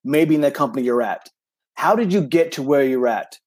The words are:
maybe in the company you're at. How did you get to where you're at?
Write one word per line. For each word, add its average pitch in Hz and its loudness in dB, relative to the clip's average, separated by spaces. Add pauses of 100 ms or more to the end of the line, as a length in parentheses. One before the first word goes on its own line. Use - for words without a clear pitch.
maybe 151 2
in 151 2
the 143 2
company 135 -4
you're 120 0
at. - -8 (440)
How 190 0
did 214 0
you 202 2
get 160 0
to 135 -8
where 139 2
you're 127 0
at? 107 -6